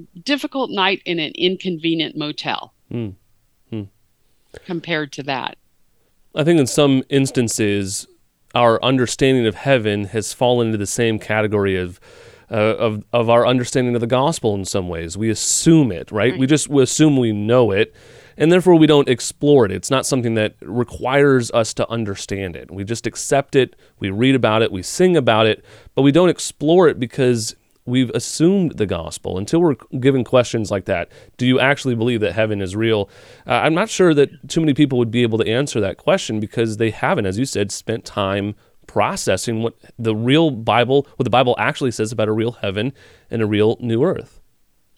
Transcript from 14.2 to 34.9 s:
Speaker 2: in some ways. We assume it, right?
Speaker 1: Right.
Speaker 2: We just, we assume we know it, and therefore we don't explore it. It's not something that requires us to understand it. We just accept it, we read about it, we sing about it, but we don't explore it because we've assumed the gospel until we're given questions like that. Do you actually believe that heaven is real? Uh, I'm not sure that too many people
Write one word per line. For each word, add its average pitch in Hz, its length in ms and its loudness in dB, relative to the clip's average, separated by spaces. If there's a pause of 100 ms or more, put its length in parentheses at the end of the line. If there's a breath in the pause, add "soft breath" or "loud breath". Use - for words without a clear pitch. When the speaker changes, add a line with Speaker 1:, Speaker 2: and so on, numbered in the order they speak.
Speaker 2:
in 98 80 -6
some 90 240 -4
ways. 85 280 -8
We 110 140 -2
assume 147 640 2
it, 73 180 -10
right? 107 220 2
Speaker 1:
Right. - 80 -6
Speaker 2:
We 131 80 2
just, 147 200 0
we 143 140 4
assume 147 340 4
we 120 140 2
know 107 400 2
it, 101 240 0 (420 loud breath)
and 160 140 2
therefore 180 240 6
we 156 140 8
don't 147 200 4
explore 131 580 2
it. 92 40 -6
It's 95 180 -8
not 131 160 0
something 120 300 0
that 107 260 -2
requires 123 920 0
us 113 220 0
to 113 140 -4
understand 98 680 -6
it. 64 160 -18
We 95 100 -10
just 113 240 -8
accept - 480 -2
it, 127 220 2 (240 soft breath)
we 101 100 -4
read 120 240 2
about 113 280 2
it, 107 100 0
we 92 100 -6
sing 180 340 2
about 113 300 4
it, 107 180 0 (300 soft breath)
but 135 80 2
we 143 80 6
don't 170 180 4
explore 165 600 2
it - 100 0
because 120 560 -2 (320)
we've 123 240 0
assumed 170 640 0
the 104 100 0
gospel 90 500 -8
until 104 240 -2
we're 165 140 2 (240)
given 131 240 2
questions 113 480 0
like 98 140 -4
that. 87 260 -4 (280 soft breath)
Do 123 80 -2
you 127 120 2
actually 131 380 0
believe 117 240 -2
that 98 140 -2
heaven 107 260 -2
is 95 160 -8
real? 110 320 0 (380 loud breath)
Uh, 127 80 -4
I'm 123 200 0
not 180 140 -2
sure 175 260 2
that - 340 0
too - 120 -2
many 156 140 2
people 135 240 2